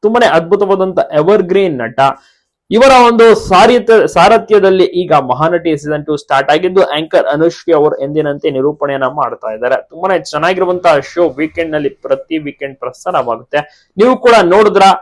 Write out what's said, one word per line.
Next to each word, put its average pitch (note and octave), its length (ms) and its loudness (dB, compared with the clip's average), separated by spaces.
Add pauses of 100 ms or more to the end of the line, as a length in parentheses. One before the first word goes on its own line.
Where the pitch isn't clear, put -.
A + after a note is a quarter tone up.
ತುಂಬಾನೇ A3 240 2
ಅದ್ಭುತವಾದಂತ F#3+ 720 0 (160)
ಎವರ್‌ಗ್ರೀನ್ F#3 640 0
ನಟ. A#2 220 -6 (720)
ಇವರ C4 220 4 (140)
ಒಂದು A3+ 280 6
ಸಾರಿತ-, A3 760 2
ಸಾರಥ್ಯದಲ್ಲಿ F#3+ 760 2
ಈಗ F3 280 -2
ಮಹಾನಟಿ D#3 640 -2
ಸೀಸನ್ D3 300 -8
ಟೂ D3+ 100 -4
ಸ್ಟಾರ್ಟ್ C#3 340 -4
ಆಗಿದ್ದು, F3+ 320 0
ಆಂಕರ್ D#3 440 -2
ಅನುಶ್ರೀ E3 480 -2
ಅವರು D3 280 0
ಎಂದಿನಂತೆ D3 480 -4
ನಿರೂಪಣೆಯನ್ನ C#3 540 -4
ಮಾಡ್ತಾ B2 500 -6
ಇದ್ದಾರೆ. A#2+ 220 -2 (140)
ತುಂಬಾನೇ F3 280 -4
ಚೆನ್ನಾಗಿರುವಂತಹ F3 800 -2
ಶೋ E3+ 300 -2
ವೀಕೆಂಡ್ D#3 440 -6
ನಲ್ಲಿ D3 160 -4
ಪ್ರತಿ C3+ 500 -6
ವೀಕೆಂಡ್ C#3+ 400 -12
ಪ್ರಸಾರವಾಗುತ್ತೆ. B2+ 1160 -8
ನೀವು B3 200 2
ಕೂಡ B3 260 4
ನೋಡಿದ್ರ G3 400 2 (200)